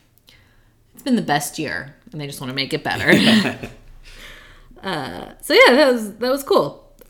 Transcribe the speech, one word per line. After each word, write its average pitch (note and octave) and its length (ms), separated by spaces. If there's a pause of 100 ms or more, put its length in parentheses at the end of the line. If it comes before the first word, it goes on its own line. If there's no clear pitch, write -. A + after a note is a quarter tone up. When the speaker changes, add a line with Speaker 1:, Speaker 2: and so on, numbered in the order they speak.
(960)
Speaker 1:
it's - 80
been B3+ 140
the F#3+ 60
best - 360
year, B2+ 360 (160)
and D#3 100
they C#3+ 60
just C#3 140
wanna C3 140
make C3+ 180
it D3 100
better. A2+ 300
<laughs> G#3 640
Speaker 2:
<laughs> - 40 (1040)
Speaker 1:
Uh, D#3+ 580
so - 140
yeah, G#4+ 200
that C4+ 180
was, G#3+ 240
that B3 140
was C#4 120
cool. F#3 400 (280)